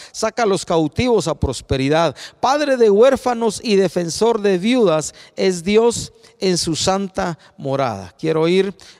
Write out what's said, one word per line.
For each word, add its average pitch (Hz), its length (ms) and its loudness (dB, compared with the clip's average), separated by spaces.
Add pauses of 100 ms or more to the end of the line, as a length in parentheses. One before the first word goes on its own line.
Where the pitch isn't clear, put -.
(120)
saca 226 320 -4
a - 20 2
los 190 180 0
cautivos 175 640 0
a 151 100 -4
prosperidad. 139 800 0 (240)
Padre 269 380 0
de 233 100 4
huérfanos 233 720 2
y 214 140 0
defensor 190 640 0
de 202 160 2
viudas 180 580 0 (220)
es 185 260 -2
Dios 220 520 0 (260)
en 185 160 0
su 165 180 -2
santa 190 640 -4 (200)
morada. 131 600 -4
Quiero 160 300 0
ir 190 260 0 (260)